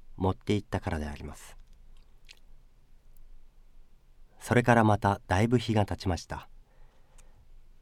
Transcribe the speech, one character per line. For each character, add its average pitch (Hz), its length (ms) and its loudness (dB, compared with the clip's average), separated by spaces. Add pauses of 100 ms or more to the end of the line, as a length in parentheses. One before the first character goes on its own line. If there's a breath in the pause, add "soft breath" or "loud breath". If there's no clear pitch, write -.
(180)
持 92 140 2
っ - 40 -4
て - 200 0
い 101 40 0
っ - 40 -4
た - 160 -4
か - 100 -6
ら 82 100 -2
で 76 60 -6
あ 73 80 -8
り 76 100 -12
ま 69 120 -12
す。 - 200 -18 (2750)
そ - 160 -2
れ 120 80 6
か 120 100 6
ら 117 100 8
ま 107 140 4
た 101 300 2
だ 101 160 2
い 117 40 4
ぶ 123 120 4
日 113 160 -2
が 104 100 4
経 85 100 -4
ち - 120 -8
ま 85 100 0
し - 80 -12
た。 - 240 -12 (1300)